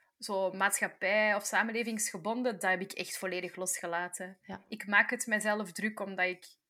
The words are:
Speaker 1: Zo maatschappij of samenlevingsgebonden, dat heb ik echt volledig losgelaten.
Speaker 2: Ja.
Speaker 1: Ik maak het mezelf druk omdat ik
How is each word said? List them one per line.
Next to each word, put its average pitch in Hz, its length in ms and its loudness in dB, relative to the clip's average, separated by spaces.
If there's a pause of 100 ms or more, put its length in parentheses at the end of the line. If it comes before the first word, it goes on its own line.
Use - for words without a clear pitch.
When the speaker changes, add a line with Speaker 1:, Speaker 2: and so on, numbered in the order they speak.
(200)
Speaker 1:
Zo 190 320 0
maatschappij 202 840 2
of 202 100 -2
samenlevingsgebonden, 220 1120 0
dat 190 100 2
heb 185 120 2
ik 190 100 -6
echt - 260 -6
volledig 180 380 -4
losgelaten. 180 840 -4
Speaker 2:
Ja. 190 260 -12
Speaker 1:
Ik 202 200 -10
maak 208 220 6
het 247 180 -4
mezelf 208 440 0
druk 214 280 -4
omdat 190 260 0
ik 180 200 -4 (240)